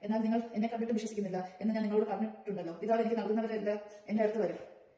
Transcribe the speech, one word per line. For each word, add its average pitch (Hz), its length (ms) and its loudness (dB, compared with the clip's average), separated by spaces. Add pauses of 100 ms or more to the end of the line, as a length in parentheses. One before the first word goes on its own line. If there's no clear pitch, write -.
എന്നാൽ 220 160 0
നിങ്ങൾ 226 220 2 (120)
എന്നെ 214 140 2
കണ്ടിട്ട് 226 260 0
വിശ്വസിക്കുന്നില്ല 202 560 -2 (120)
എന്ന് 220 120 2
ഞാൻ 214 100 0
നിങ്ങളോട് 208 260 2
പറഞ്ഞിട്ടുണ്ടല്ലോ. 190 720 -4
പിതാവ് 226 200 4
എനിക്ക് 220 160 2
നൽകുന്നവരെല്ലാം 208 640 0 (300)
എന്റെ 214 140 4
അടുത്ത് 214 180 4
വരും - 300 -2 (260)